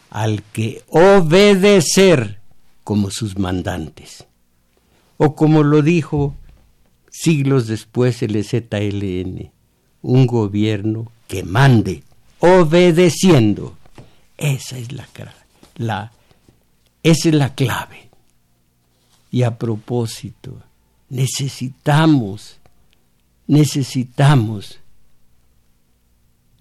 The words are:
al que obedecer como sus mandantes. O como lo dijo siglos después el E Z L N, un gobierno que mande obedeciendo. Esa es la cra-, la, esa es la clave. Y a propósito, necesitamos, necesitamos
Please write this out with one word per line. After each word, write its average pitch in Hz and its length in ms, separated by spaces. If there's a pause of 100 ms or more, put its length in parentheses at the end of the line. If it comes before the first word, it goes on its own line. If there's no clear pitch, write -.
al 107 340
que - 460
obedecer 185 1500 (420)
como 104 260
sus 98 280
mandantes. 90 920 (880)
O 147 200
como 156 280
lo 147 180
dijo 147 540 (720)
siglos 139 580
después 117 540
el 107 140
E 104 80
Z 110 340
L 101 440
N, 90 300 (500)
un 127 260
gobierno 110 840 (160)
que 95 160
mande 101 600 (360)
obedeciendo. 170 1400 (600)
Esa 139 400
es 120 140
la 117 160
cra-, - 380 (300)
la, 113 360 (920)
esa 165 260
es 156 60
la 143 200
clave. - 540 (1200)
Y 123 140
a 117 140
propósito, 113 1040 (460)
necesitamos, 131 1500 (920)
necesitamos 135 1300 (1800)